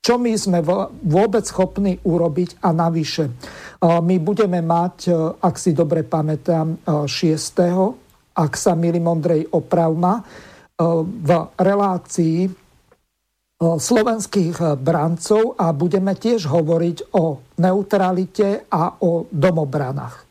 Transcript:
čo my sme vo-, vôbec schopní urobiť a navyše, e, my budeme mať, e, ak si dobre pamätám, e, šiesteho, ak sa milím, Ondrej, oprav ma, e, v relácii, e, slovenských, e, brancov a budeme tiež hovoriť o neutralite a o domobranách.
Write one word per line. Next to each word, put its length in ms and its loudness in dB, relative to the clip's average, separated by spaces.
čo 160 4
my 160 0
sme 240 0
vo-, 400 -2
vôbec 480 2
schopní 560 -2
urobiť 560 -2
a 80 0
navyše, 560 0
e, 80 -6
my 400 4
budeme 400 0
mať, 360 0
e, 40 4
ak 160 0
si 160 0
dobre 320 0
pamätám, 720 -2
e, 320 -2
šiesteho, 880 0
ak 160 0
sa 240 0
milím, 320 0
Ondrej, 400 0
oprav 480 0
ma, 240 0
e, 20 -18
v 280 -6
relácii, 880 0
e, 60 -4
slovenských, 960 0
e, 40 0
brancov 800 0
a 160 2
budeme 400 0
tiež 400 0
hovoriť 640 0
o 240 0
neutralite 1120 0
a 320 0
o 240 0
domobranách. 1040 -2